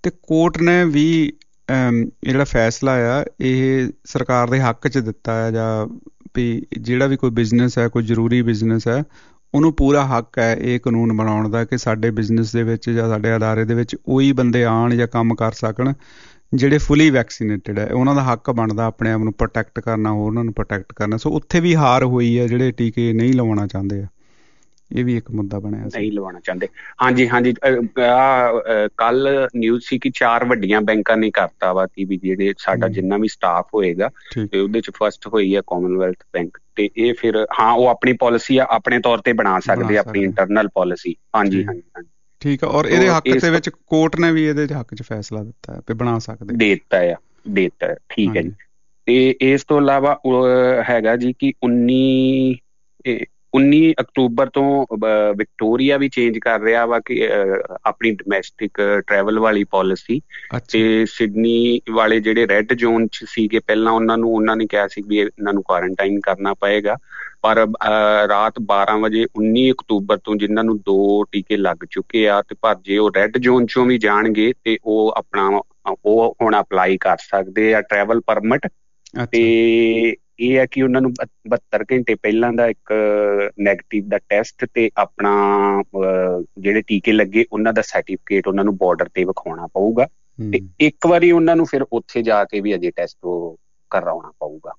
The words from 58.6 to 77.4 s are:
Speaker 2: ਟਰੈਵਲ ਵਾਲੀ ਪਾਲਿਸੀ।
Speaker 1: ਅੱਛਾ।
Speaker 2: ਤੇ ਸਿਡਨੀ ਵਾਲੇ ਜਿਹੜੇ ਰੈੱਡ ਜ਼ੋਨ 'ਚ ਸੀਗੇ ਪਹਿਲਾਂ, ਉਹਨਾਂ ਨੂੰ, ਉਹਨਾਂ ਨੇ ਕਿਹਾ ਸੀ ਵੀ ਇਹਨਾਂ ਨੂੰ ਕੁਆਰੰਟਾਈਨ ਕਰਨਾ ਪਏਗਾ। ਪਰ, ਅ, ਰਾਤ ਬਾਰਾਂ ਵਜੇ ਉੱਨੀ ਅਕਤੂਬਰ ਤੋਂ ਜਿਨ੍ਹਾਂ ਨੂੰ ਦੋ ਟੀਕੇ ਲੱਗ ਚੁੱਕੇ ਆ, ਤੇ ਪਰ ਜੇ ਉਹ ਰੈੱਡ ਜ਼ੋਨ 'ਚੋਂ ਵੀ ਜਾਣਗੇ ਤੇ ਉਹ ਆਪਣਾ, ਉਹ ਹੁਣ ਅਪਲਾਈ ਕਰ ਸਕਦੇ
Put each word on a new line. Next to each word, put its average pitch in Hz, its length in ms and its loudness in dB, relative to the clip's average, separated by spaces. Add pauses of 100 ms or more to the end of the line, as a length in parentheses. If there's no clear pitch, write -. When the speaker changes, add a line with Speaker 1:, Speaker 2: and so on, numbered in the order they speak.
Speaker 2:
ਟਰੈਵਲ 104 320 0
ਵਾਲੀ 107 240 2
ਪਾਲਿਸੀ। 98 580 -2 (340)
Speaker 1:
ਅੱਛਾ। 120 160 -6
Speaker 2:
ਤੇ 110 340 2
ਸਿਡਨੀ 117 760 0 (100)
ਵਾਲੇ 110 280 2
ਜਿਹੜੇ 110 280 2
ਰੈੱਡ 107 260 0
ਜ਼ੋਨ 117 340 2
'ਚ - 180 -12
ਸੀਗੇ 110 340 -2
ਪਹਿਲਾਂ, 110 320 0
ਉਹਨਾਂ 113 260 0
ਨੂੰ, 113 160 0
ਉਹਨਾਂ 110 220 0
ਨੇ 110 120 -2
ਕਿਹਾ 101 200 -2
ਸੀ 104 200 -12
ਵੀ 104 100 0
ਇਹਨਾਂ 101 360 -2
ਨੂੰ 98 100 -2
ਕੁਆਰੰਟਾਈਨ 95 560 -2
ਕਰਨਾ 98 340 -4
ਪਏਗਾ। 104 440 -2 (440)
ਪਰ, 110 240 2
ਅ, 107 600 2
ਰਾਤ 104 340 2
ਬਾਰਾਂ 101 360 0
ਵਜੇ 110 280 0 (100)
ਉੱਨੀ 113 360 2
ਅਕਤੂਬਰ 104 460 -2
ਤੋਂ 107 180 -4
ਜਿਨ੍ਹਾਂ 104 280 -2
ਨੂੰ 110 140 0
ਦੋ 101 460 0
ਟੀਕੇ 101 340 -4
ਲੱਗ 90 200 -2 (140)
ਚੁੱਕੇ 107 380 -2
ਆ, 101 120 2
ਤੇ - 200 -12
ਪਰ 110 220 0
ਜੇ 98 140 -2
ਉਹ 104 180 2
ਰੈੱਡ 104 220 0
ਜ਼ੋਨ 123 260 2
'ਚੋਂ 123 220 0
ਵੀ 123 120 2
ਜਾਣਗੇ 107 560 0 (100)
ਤੇ 113 200 -2
ਉਹ 110 340 0
ਆਪਣਾ, 98 440 -2 (440)
ਉਹ 110 360 2
ਹੁਣ 110 180 2
ਅਪਲਾਈ 95 380 0
ਕਰ 90 200 0
ਸਕਦੇ 101 560 0